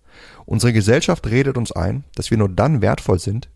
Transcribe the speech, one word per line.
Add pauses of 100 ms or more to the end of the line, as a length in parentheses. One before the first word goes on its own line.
(440)
Unsere
Gesellschaft
redet
uns
ein, (100)
dass
wir
nur
dann
wertvoll
sind,